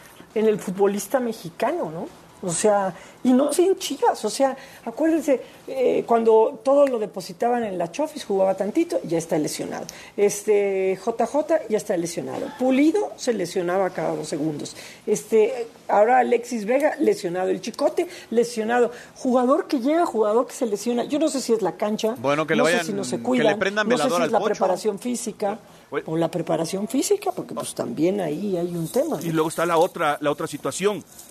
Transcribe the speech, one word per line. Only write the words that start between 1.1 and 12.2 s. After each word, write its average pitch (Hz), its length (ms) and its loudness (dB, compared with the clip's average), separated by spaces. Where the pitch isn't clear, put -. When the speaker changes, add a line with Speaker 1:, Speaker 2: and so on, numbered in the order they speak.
Speaker 1:
mexicano, 233 720 -4
¿no? 185 160 -8
O 180 120 -4
sea, 202 420 2
y 254 80 4
no 285 200 4
sin 370 260 4
Chivas, - 460 0
o 214 60 -2
sea, 262 260 0
acuérdense, 294 580 0
eh, 254 400 0
cuando 226 580 4
todo 285 220 6
lo 247 140 0
depositaban 220 640 -2
en 196 120 -6
la 170 140 -2
Chofis, 302 340 -6
jugaba 190 320 2
tantito, 214 460 0
ya 165 160 -2
está 165 200 -2
lesionado. - 480 -4
Este, 196 840 2
J 233 240 -2
J 302 420 0
ya 214 80 0
está 202 200 -2
lesionado. 165 500 -6